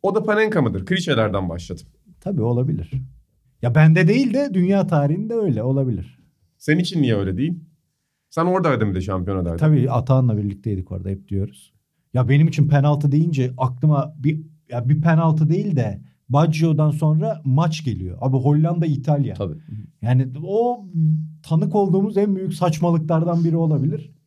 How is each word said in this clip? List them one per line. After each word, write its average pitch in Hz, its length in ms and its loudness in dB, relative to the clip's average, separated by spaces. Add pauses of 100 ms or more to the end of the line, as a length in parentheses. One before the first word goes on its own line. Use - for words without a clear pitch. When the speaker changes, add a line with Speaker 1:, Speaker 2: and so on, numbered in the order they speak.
Speaker 1:
O 196 120 0
da 214 80 0
Panenka 214 380 0
mıdır? 98 240 -2
Klişelerden 110 640 0
başladım. 87 360 -10 (360)
Speaker 2:
Tabii 185 200 -4
olabilir. 120 500 -2 (720)
Ya 120 140 0
bende 160 320 6
değil 233 260 2
de 277 200 0
dünya 190 340 2
tarihinde 170 460 0
öyle 165 300 0
olabilir. 127 560 -2 (380)
Speaker 1:
Senin 160 220 2
için 170 220 -2
niye 117 140 2
öyle 95 220 -2
değil? 170 220 -2 (720)
Sen 165 160 -2
oradaydın 160 440 0
bir 92 60 -4
de 92 60 -2
şampiyonadaydın. 92 560 -4
Speaker 2:
Tabii 131 340 4
Atahan'la 123 460 2
birlikteydik 101 540 -6
orada, 92 180 -8
hep 98 180 -8
diyoruz. - 460 -6 (400)
Ya 127 160 0
benim 147 180 6
için 156 200 2
penaltı 147 440 2
deyince 147 460 0
aklıma 139 600 0
bir, 156 240 -2 (280)
ya 120 200 -4
bir 151 120 2
penaltı 160 480 2
değil 190 260 0
de 107 260 -2 (280)
Baggio'dan 156 600 2
sonra 160 540 -2
maç 156 400 0
geliyor. 92 360 -6
Abi 131 160 0
Hollanda, 156 480 0
İtalya. 143 480 -2
Speaker 3:
Tabii. 90 240 -6 (440)
Speaker 2:
Yani 127 260 0 (200)
o 226 380 -2 (580)
tanık 180 320 0
olduğumuz 196 420 0
en 202 180 0
büyük 185 180 -6
saçmalıklardan 170 880 0
biri 170 140 0
olabilir. 151 540 -2 (160)